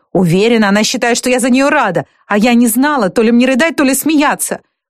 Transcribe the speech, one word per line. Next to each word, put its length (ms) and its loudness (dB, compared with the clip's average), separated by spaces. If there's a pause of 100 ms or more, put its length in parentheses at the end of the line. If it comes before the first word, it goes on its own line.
(120)
Уверена, 560 0
она 160 0
считает, 320 -2
что 140 -4
я 100 0
за 100 0
неё 200 2
рада, 340 -2 (220)
а 120 -4
я 160 2
не 120 4
знала, 440 0
то 120 -2
ли 100 2
мне 140 4
рыдать, 300 0
то 80 0
ли 100 0
смеяться! 680 -2 (300)